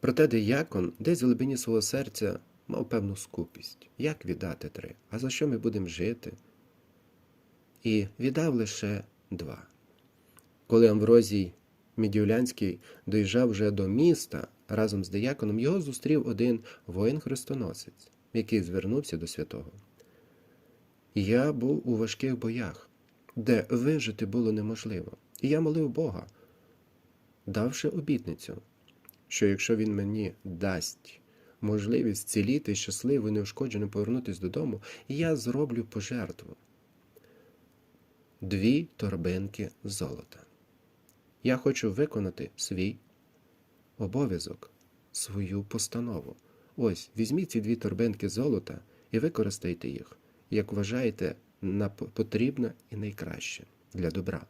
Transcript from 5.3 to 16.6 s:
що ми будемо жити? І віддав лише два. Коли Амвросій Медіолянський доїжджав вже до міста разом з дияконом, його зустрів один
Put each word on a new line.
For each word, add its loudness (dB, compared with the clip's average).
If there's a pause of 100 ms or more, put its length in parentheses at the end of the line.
що 0
ми 0
будемо 0
жити? -4 (1500)
І 2 (140)
віддав 0
лише -2 (260)
два. -8 (1040)
Коли 10
Амвросій 8 (440)
Медіолянський 2 (280)
доїжджав 4
вже 2
до 0
міста 2 (200)
разом 0
з -10
дияконом, -2
його 2
зустрів 0
один 2 (260)